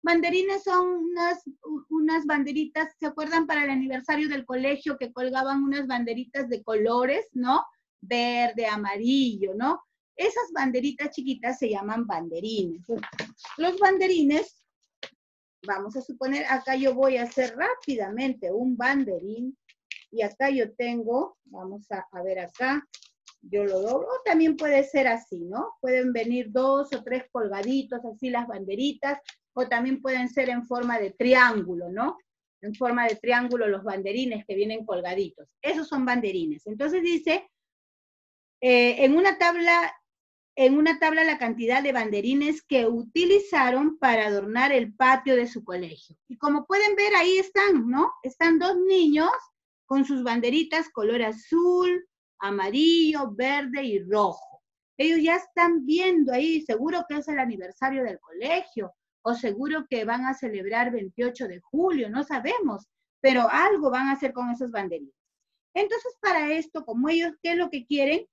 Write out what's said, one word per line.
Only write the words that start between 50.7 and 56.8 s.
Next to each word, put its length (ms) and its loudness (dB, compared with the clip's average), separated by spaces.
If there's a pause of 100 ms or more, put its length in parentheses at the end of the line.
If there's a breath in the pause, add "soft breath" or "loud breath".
color 340 0
azul, 840 2 (340)
amarillo, 920 2
verde 520 -2
y 200 -2
rojo. 580 -2 (360)
Ellos 260 2
ya 140 4
están 480 0
viendo 480 2
ahí, 280 0
seguro 460 -4